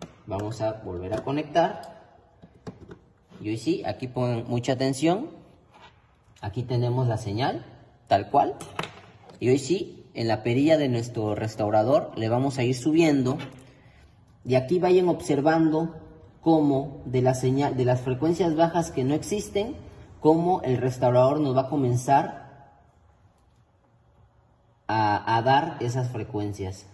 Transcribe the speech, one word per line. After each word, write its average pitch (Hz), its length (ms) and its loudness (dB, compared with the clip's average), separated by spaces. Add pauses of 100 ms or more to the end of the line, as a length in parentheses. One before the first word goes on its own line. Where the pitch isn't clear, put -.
(260)
vamos 104 360 -6
a 110 120 0
volver 92 400 -8
a 110 100 -4
conectar. 151 760 -2 (1400)
Y 104 80 -6
hoy 113 80 -4
sí, 160 280 -4
aquí 107 220 -6
pongan 123 400 -2
mucha 120 260 -2
atención. 143 560 0 (1120)
Aquí 113 220 -6
tenemos 123 440 0
la 110 100 0
señal, 127 480 -4 (420)
tal 101 220 2
cual. - 260 2 (840)
Y 113 100 2
hoy 131 80 6
sí, 147 560 -4
en 113 140 -2
la 107 160 0
perilla 139 340 4
de 147 100 2
nuestro 117 460 -2
restaurador 107 840 2
le 110 140 -2
vamos 127 280 0
a 123 60 0
ir 127 120 0
subiendo. 151 600 2 (1080)
Y 127 100 2
aquí 165 240 2
vayan 180 280 4
observando 160 880 2 (460)
cómo 147 640 2
de 123 160 0
la 127 120 4
señal, 131 440 0
de 127 80 0
las 123 160 2
frecuencias 160 560 0
bajas 165 340 2
que 131 140 -2
no 139 80 2
existen, 202 640 -4 (420)
cómo 170 440 2
el 127 140 0
restaurador 127 640 2
nos 135 160 0
va 135 60 4
a 131 80 -8
comenzar 139 1040 -2 (2250)
a, 107 500 0
a 117 40 2
dar 135 380 2
esas 120 300 -4
frecuencias. 101 840 -8